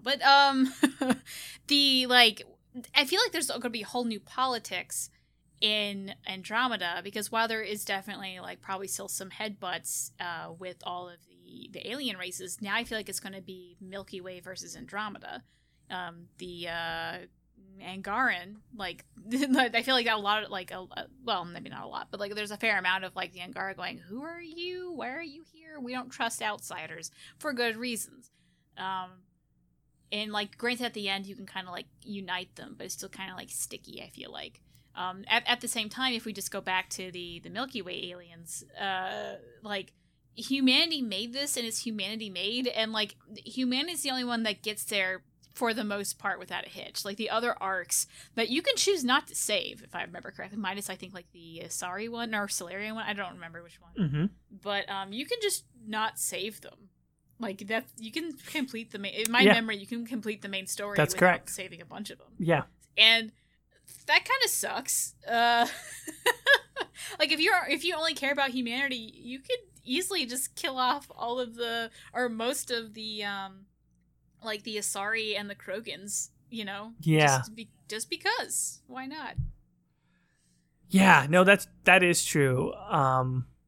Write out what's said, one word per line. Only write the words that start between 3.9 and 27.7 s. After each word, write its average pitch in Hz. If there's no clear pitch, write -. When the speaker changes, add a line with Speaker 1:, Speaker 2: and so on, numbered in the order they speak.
Speaker 1:
new 220
politics -
in 202
Andromeda, 190
because 208
while 226
there 220
is 208
definitely, 190
like, 180
probably 190
still 196
some 190
headbutts, 190
uh, 165
with 180
all 180
of 175
the, 180
the -
alien 240
races, 180
now 202
I 233
feel 233
like 202
it's 196
gonna 196
be 180
Milky 190
Way 180
versus 180
Andromeda. 202
Um, 175
the, 175
uh, 165
Angaran, 196
like, 185
<laughs> 220
I 254
feel 262
like 240
a 220
lot 208
of, -
like, 185
a, 185
a, -
well, 185
maybe 170
not -
a -
lot, -
but, 196
like, 202
there's 208
a 202
fair 214
amount 185
of, 180
like, 185
the 185
Angara 185
going, 175
"Who 190
are 339
you? 349
Why 240
are 311
you 311
here? 311
We 247
don't 254
trust 226
outsiders," 165
for 294
good 233